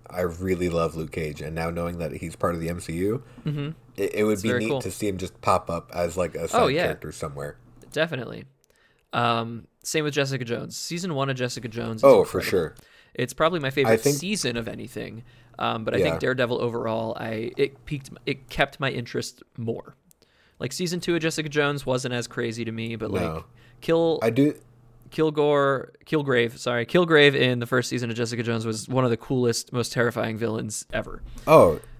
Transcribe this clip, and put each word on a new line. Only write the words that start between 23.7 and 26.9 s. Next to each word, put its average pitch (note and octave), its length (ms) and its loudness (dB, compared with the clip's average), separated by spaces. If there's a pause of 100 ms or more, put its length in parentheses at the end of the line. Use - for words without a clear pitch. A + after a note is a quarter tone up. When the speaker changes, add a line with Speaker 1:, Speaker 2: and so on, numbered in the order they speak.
Speaker 2:
Kill E3 440 2
Speaker 1:
I A2+ 80 4
do C#3 240 4 (540)
Speaker 2:
Kilgore, D3 840 2 (120)
Kilgrave, B2 520 2
sorry, A#2+ 280 0
Kilgrave D#3+ 480 8